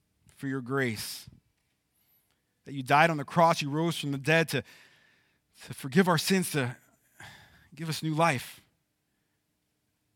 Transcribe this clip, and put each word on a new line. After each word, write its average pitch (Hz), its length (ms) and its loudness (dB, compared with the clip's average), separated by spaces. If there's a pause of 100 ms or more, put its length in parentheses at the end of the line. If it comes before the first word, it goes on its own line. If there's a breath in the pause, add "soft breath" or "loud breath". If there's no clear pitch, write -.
(360)
for 143 120 -8
your 135 120 -4
grace, 123 680 -6 (1300)
that 131 100 -14
you 139 80 -8
died 143 280 6
on 156 60 -2
the 139 80 -6
cross, 165 380 4
you 143 80 -4
rose 160 260 -2
from 143 140 -6
the 139 80 -4
dead 156 300 2
to, 127 160 -4 (1000 soft breath)
to 127 80 -12
forgive 165 340 2
our 165 100 4
sins, 185 320 0
to 123 260 -2 (960 loud breath)
give 165 140 -10
us 156 160 -6
new 156 100 -2
life, 156 460 0 (1500)